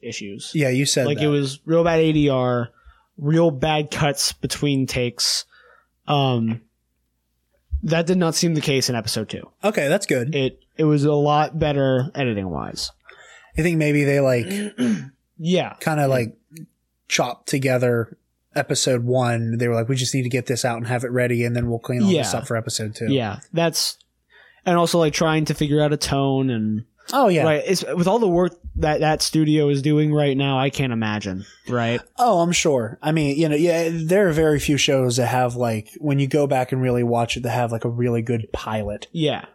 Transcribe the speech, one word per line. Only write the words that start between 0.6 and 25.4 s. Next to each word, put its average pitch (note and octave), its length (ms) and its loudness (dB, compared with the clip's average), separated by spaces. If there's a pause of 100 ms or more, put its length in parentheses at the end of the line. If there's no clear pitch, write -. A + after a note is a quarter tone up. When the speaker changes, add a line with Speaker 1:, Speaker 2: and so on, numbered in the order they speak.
Speaker 2:
you B2+ 180 0
said C3+ 200 0
Speaker 1:
Like, C#3+ 120 -2
Speaker 2:
that. D3 60 0
Speaker 1:
it D3 40 2
was C#3+ 360 -2
real E3 200 2
bad E3 160 2
A D#3+ 120 4
D D3+ 160 4
R, B2 420 0 (480)
real D#3+ 320 2
bad D3+ 400 -2
cuts - 420 -2
between C3+ 540 -2
takes. - 580 -4 (640)
Um, B2 540 0 (1200)
that E3 220 0
did F#3 120 2
not E3 160 2
seem E3+ 200 0
the D3+ 60 0
case C3+ 300 0
in A#2+ 60 -2
episode A2 320 -4
two. - 200 -12 (140)
Speaker 2:
Okay, G3 260 0
that's F#3+ 180 0
good. C3 280 -2
Speaker 1:
It, C3 260 -2 (160)
it D#3 80 0
was D3 200 4
a D3+ 100 2
lot D3 440 2
better C#3 560 0
editing G#2+ 360 -2
wise. A1+ 400 -8 (640)
Speaker 2:
I D#3 60 0
think E3+ 160 2
maybe D3 260 2
they, C#3+ 160 2
like, C3 280 2
Speaker 1:
<clears throat> G#3 920 -4
Yeah. D#3+ 420 0
Speaker 2:
kinda, D3+ 280 0
like, B2 280 0 (720)
chopped - 400 -2
together B2+ 680 0 (400)
episode C3+ 480 0
one. A#2+ 540 0
They A#2+ 100 0
were A#2 60 2
like, A2+ 140 0
"We C3+ 80 0
just B2+ 180 -2
need C3+ 100 0
to B2 40 -4
get A#2+ 180 -2
this A#2+ 180 -2
out A#2+ 140 -2
and A#2+ 100 -6
have B2 160 -2
it A#2+ 60 -6
ready, B2 340 0
and A#2+ 120 -2
then A#2+ 120 -2
we'll A#2 100 -2
clean B2 240 -2
all G3+ 60 4
this C#3 240 2
Speaker 1:
Yeah. A#2+ 60 -2
Speaker 2:
up B2+ 80 -10
for A#2+ 100 -4
episode A2 380 -6
two." A#2 180 -4
Speaker 1:
Yeah, A2+ 280 -2 (120)
that's, E3 440 -2 (680)
and F3 100 2
also, E3+ 220 2
like, D#3 160 2
trying D#3 320 2